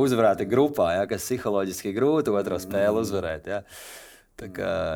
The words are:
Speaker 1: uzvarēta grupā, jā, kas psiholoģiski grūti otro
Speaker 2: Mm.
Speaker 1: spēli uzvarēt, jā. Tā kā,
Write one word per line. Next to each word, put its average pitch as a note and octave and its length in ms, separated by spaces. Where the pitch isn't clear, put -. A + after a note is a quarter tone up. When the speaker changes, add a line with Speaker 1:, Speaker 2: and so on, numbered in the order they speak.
Speaker 1:
uzvarēta A2+ 420
grupā, A#2+ 540
jā, G2 100
kas G#2 160
psiholoģiski G2+ 720
grūti C#3+ 380
otro F#2+ 240
Speaker 2:
Mm. F#2 80
Speaker 1:
spēli G2+ 340
uzvarēt, F2+ 460
jā. G2 160
Tā A2+ 160
kā, F#2+ 200